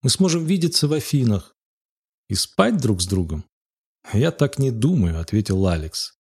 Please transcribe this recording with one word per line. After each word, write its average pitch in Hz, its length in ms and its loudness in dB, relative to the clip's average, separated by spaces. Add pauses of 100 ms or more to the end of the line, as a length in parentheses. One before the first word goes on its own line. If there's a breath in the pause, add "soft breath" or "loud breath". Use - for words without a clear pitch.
"Мы 135 80 2
сможем 170 360 0
видеться 165 420 0
в 147 40 0
Афинах 123 640 0 (720)
и 104 60 -4
спать 208 440 0
друг 110 240 0
с 90 40 -4
другом?" 85 380 -4 (680)
"Я 131 180 2
так - 280 -2
не 135 120 2
думаю", 110 500 0
ответил 98 460 0
Алекс. 80 540 -4